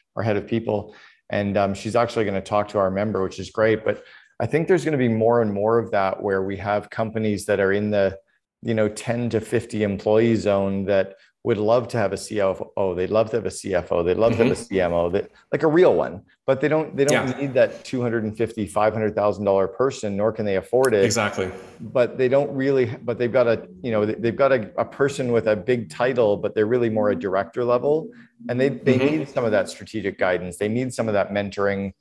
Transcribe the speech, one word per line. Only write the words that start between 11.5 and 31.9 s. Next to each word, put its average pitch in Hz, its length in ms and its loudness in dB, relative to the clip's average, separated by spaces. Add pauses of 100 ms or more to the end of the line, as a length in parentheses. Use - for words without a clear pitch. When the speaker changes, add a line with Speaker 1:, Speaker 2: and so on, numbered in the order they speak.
Speaker 1:
love 110 320 2
to 123 80 -4
have 98 160 0
a 98 40 -6
C 104 240 -4
O 95 360 -2
O. 95 160 -2
They'd 90 160 -2
love 107 220 2
to 120 40 -4
have 104 100 -2
a 90 60 -4
C 95 240 -6
F 87 160 -2
O. 87 100 0
They'd 87 140 2
love 113 160 4
to 117 60 0
have 117 100 4
a 139 40 2
Speaker 2:
Mm-hmm. - 120 -6
Speaker 1:
C 95 160 -2
M 87 140 0
O. 85 160 0
They, 95 180 -2 (240)
like, 143 120 -2
a 165 40 4
real 156 260 6
one, 80 280 -2 (240)
but 135 160 0
they 147 80 0
don't, 151 260 -2
they 139 80 2
don't 131 240 2
Speaker 2:
Yeah. 123 100 -4
Speaker 1:
need 135 180 -6
that 117 280 2
two 127 180 -4
hundred 117 220 0
and 107 140 -4
fifty, 110 280 -2
five 107 280 0
hundred 110 200 -2
thousand 101 300 0
dollar 98 240 4
person, 123 480 -2
nor 104 160 0
can 110 140 -4
they 98 100 0
afford 123 380 2
it. 98 100 4
Speaker 2:
Exactly. 101 480 0 (300)
Speaker 1:
But - 360 -2
they 127 120 2
don't 139 260 2
really, 131 300 2
but 117 320 -6
they've 123 140 0
got 123 160 4
a, 113 200 0 (140)
you 123 100 -4
know, 107 140 2
they, 107 80 -2
they've 110 240 -2
got 135 160 4
a, 110 240 -2
a 113 80 0
person 135 480 -2
with 113 140 2
a 107 100 4
big 110 320 -2
title, 120 480 0
but 92 180 -6
they're 107 100 2
really 120 240 0
more 107 200 0
a 101 60 2
director 98 500 -2
level. 139 440 0 (380)
And 123 100 -4
they, 135 120 2
they 127 280 0
Speaker 2:
Mm-hmm. 143 200 2
Speaker 1:
need 147 120 -6
some 127 140 -2
of 110 80 0
that 98 160 2
strategic 98 500 -8
guidance. 90 380 -2
They 104 140 -2
need 127 240 -4
some 113 160 -4
of 104 40 -2
that 101 180 0
mentoring, 98 680 -2